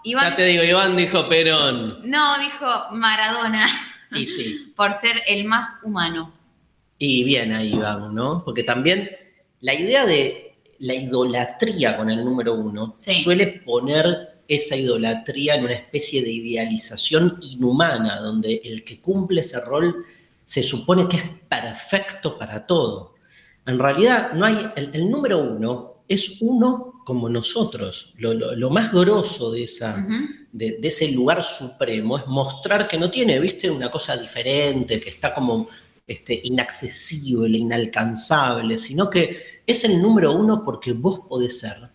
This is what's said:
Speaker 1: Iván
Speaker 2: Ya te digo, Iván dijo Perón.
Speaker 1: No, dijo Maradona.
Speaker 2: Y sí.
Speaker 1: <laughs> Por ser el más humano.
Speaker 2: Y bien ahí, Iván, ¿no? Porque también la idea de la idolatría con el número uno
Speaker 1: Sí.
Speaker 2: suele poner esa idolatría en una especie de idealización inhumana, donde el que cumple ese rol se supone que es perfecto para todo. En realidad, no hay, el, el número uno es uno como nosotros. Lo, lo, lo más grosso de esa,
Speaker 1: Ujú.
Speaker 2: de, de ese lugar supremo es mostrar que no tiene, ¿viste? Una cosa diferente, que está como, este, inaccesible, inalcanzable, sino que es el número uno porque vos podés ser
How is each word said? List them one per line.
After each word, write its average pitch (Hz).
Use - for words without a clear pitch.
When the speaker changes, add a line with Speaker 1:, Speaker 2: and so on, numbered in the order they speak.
Speaker 1:
Iván 262
Speaker 2:
Ya -
te 185
digo, 170
Iván 185
dijo 175
Perón. 143
Speaker 1:
No, 285
dijo 277
Maradona. 220
Speaker 2:
Y -
sí. -
Speaker 1:
<laughs> -
Por 202
ser 233
el 202
más 220
humano. 165
Speaker 2:
Y 135
bien 123
ahí, 110
Iván, 104
¿no? 139
Porque 123
también 160
la 135
idea 233
de 143
la 127
idolatría 127
con 110
el 117
número 123
uno 107
Speaker 1:
Sí. 190
Speaker 2:
suele 180
poner 147
esa 147
idolatría 131
en 127
una 123
especie 139
de 117
idealización 113
inhumana, 123
donde 110
el 110
que -
cumple 185
ese 123
rol 156
se -
supone 180
que 175
es -
perfecto -
para 107
todo. 120
En 127
realidad, 170
no 180
hay, 214
el, 143
el 170
número 247
uno 117
es -
uno 247
como 120
nosotros. 117
Lo, 113
lo, -
lo 123
más 220
grosso 180
de 120
esa, 110
Speaker 1:
Ujú. 226
Speaker 2:
de, 110
de 117
ese 156
lugar 139
supremo 123
es 135
mostrar 139
que 160
no 175
tiene, 202
¿viste? 185
Una 127
cosa 135
diferente, 123
que -
está -
como, 117
este, 117
inaccesible, 123
inalcanzable, 113
sino 170
que -
es 233
el 185
número 196
uno 214
porque 123
vos 151
podés 123
ser 110